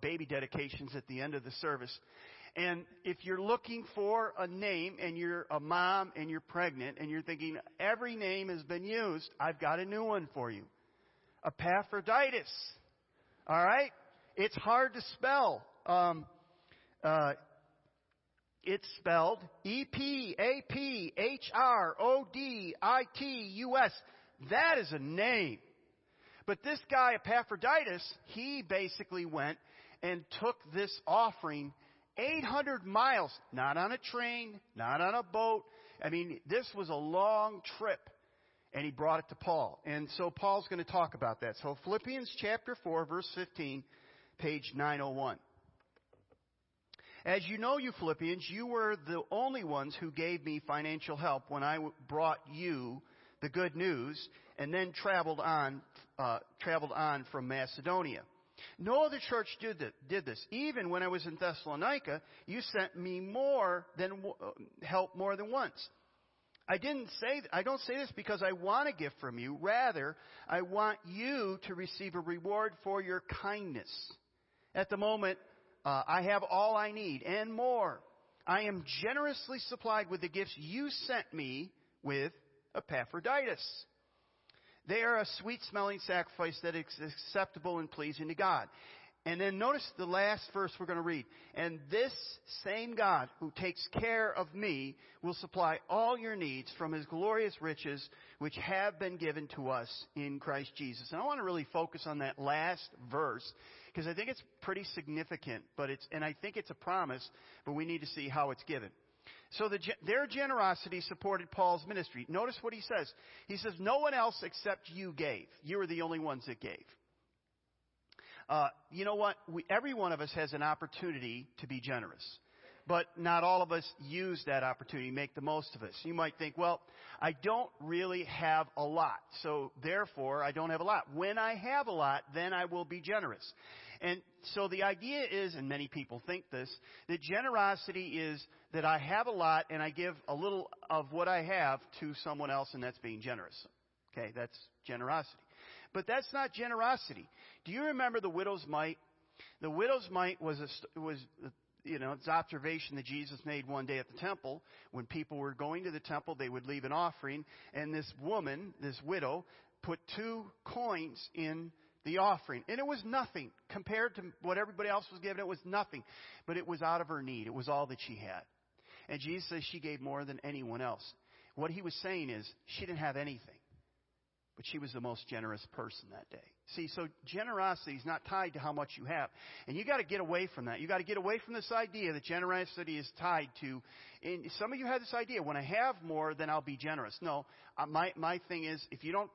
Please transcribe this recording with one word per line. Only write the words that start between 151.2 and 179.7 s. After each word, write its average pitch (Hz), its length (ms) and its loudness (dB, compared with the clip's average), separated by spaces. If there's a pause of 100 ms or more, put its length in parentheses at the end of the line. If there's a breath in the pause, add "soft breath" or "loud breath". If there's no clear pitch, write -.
you 156 140 -4
know, 135 140 -2
it's 139 160 -8
observation 160 720 0
that 131 80 -6
Jesus 139 380 -6
made 143 240 -4
one 135 200 -2
day 135 100 0
at 127 100 -4
the 120 120 -16
temple. 175 420 -4 (300 loud breath)
When 123 160 -6
people 156 300 -6
were 139 180 -4
going 156 300 -4
to 180 60 -4
the 151 80 -6
temple, 151 360 -4
they 131 120 -4
would 123 200 -6
leave 139 180 -4
an 131 60 -2
offering, 151 520 0 (300 loud breath)
and 151 180 -2
this 156 180 -4 (120)
woman, 170 580 -2
this 139 240 -6
widow, 160 420 -2 (360 loud breath)
put - 180 -4 (160)
two 226 300 -6 (180)
coins 180 560 -4 (140)
in 165 380 -4 (340 soft breath)
the 165 140 0
offering. 170 500 2
And 233 80 -2
it 277 80 0
was 277 180 -2
nothing. 220 480 -4 (180)
Compared 220 460 -2
to 208 60 -10 (220)
what 180 160 2
everybody 208 300 -2
else 202 220 2
was 185 100 -16
giving, 196 180 -4
it 196 80 -4
was 185 180 -4
nothing. 185 380 -2 (420 loud breath)
But 170 120 -2
it 175 100 -4
was 170 160 -4
out 165 180 4
of 160 60 -4
her 147 160 -4
need. 120 240 -4
It 113 60 -8
was 127 140 -4
all 143 200 2
that 127 140 -8
she 117 140 -10
had. 95 280 -8 (680 loud breath)
And 143 100 -6
Jesus 165 300 -6
says 165 220 -4
she 175 80 -8
gave 147 220 -6
more 139 220 -4
than 139 200 -8
anyone 131 380 -4
else. 123 220 -2 (520 soft breath)
What 156 160 0
he 185 100 -6
was 170 140 -6
saying 180 340 -4
is 107 180 -6 (200)
she - 180 -8
didn't 175 140 -4
have 143 180 0
anything. 143 380 -8 (1000)
But 113 120 -14
she 160 100 -6
was 143 140 -8
the 123 100 -6
most 120 280 -6
generous 110 420 -6
person 110 400 -10
that - 180 -18
day. - 140 -16 (320)
See, 165 140 -4
so 165 180 -6 (180)
generosity 190 680 -2
is 131 100 -10
not 165 200 -4
tied 190 280 -2
to 151 60 -8
how 151 140 -2
much 147 240 -2
you 139 80 -12
have. 147 240 0 (380 loud breath)
And 139 100 -4